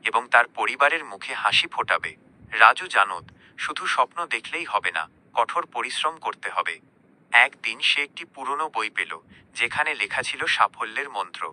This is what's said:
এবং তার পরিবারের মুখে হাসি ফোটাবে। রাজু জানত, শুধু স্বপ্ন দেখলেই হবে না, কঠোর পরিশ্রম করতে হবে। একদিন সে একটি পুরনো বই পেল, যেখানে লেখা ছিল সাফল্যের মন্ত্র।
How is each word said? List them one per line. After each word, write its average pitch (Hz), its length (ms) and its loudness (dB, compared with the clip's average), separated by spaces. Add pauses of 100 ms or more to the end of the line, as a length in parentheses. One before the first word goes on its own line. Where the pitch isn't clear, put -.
এবং 117 220 2
তার 117 200 6
পরিবারের 139 580 0
মুখে 101 280 -12
হাসি - 340 2
ফোটাবে। - 440 -2 (400)
রাজু 113 360 6
জানত, 95 380 0 (320)
শুধু 151 300 -6
স্বপ্ন - 380 0
দেখলেই 156 400 -6
হবে 101 260 -2
না, 82 120 -2 (300)
কঠোর 123 320 0
পরিশ্রম 123 520 -4
করতে 104 320 -8
হবে। 85 260 -2 (560)
একদিন 120 500 4
সে - 220 2
একটি 147 220 -10
পুরনো 139 440 -4
বই 110 200 -2
পেল, 85 220 -6 (440)
যেখানে 143 380 -2
লেখা 107 300 -2
ছিল 131 220 -6
সাফল্যের 117 640 -2
মন্ত্র। 90 440 -6